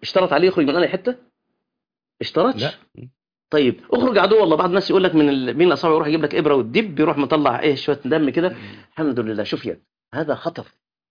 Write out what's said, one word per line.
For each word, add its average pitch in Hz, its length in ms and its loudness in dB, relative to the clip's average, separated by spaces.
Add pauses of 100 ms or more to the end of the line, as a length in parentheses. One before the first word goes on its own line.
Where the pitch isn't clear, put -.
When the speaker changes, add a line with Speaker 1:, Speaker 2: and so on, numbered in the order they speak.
Speaker 1:
اشترط 185 300 0
عليه 170 160 4
يخرج 180 180 0
من 143 100 0
أي 175 120 2
حتة؟ 190 280 -6 (1040)
اشترطش؟ 160 420 -2
Speaker 2:
لا. 151 100 -4 (800)
Speaker 1:
طيب، 143 300 2 (100)
"اخرج 240 280 2
عدو 202 260 4
الله"، 160 120 2
بعض 180 120 0
الناس 180 220 0
يقول 190 140 4
لك 170 100 0
من 151 140 4
ال-، 127 260 -2
بين 170 140 4
الأصابع 160 260 2
يروح 156 140 0
يجيب 160 140 0
لك 147 120 -2
إبرة 151 200 2
والدب 139 460 0
يروح 156 180 2
مطلع 143 420 0
إيه 147 140 2
شوية 143 300 -4
دم 143 260 0
كده. 165 180 -2
Speaker 2:
مم. 120 80 -10 (360)
Speaker 1:
الحمد 139 280 -2
لله، 107 240 -4
شوف 123 220 -8
يا، 87 140 -8 (340)
هذا 147 200 -4
خطر - 320 -8 (440)